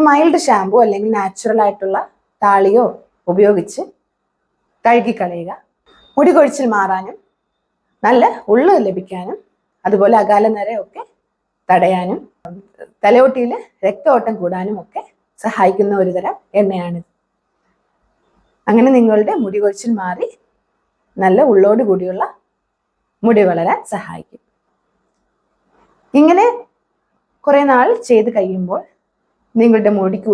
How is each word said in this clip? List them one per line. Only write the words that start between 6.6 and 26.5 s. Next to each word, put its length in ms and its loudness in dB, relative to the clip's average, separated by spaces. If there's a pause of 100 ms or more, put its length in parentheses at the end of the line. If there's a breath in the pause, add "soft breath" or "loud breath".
മാറാനും 420 -4 (920)
നല്ല 180 4 (280)
ഉള്ള് 220 4 (120)
ലഭിക്കാനും 520 -10 (480)
അതുപോലെ 360 2
അകാല 240 2 (100)
നരയൊക്കെ 460 -10 (680)
തടയാനും 480 0 (840)
തലയോട്ടിയിൽ 480 2 (340)
രക്തയോട്ടം 540 -2
കൂടാനും 420 -6
ഒക്കെ 200 -14 (420)
സഹായിക്കുന്ന 580 0
ഒരു 140 -2
തരം 180 -6 (260)
എണ്ണയാണിത്. 480 -4 (1600)
അങ്ങനെ 300 4
നിങ്ങളുടെ 440 2
മുടി 200 -6
കൊഴിച്ചിൽ 380 -2
മാറി 280 -6 (880)
നല്ല 260 2 (100)
ഉള്ളോട് 380 4
കൂടിയുള്ള 340 -4 (1000)
മുടി 260 4
വളരാൻ 280 -2 (140)
സഹായിക്കും. 480 -14 (1800)
ഇങ്ങനെ 240 4 (1000)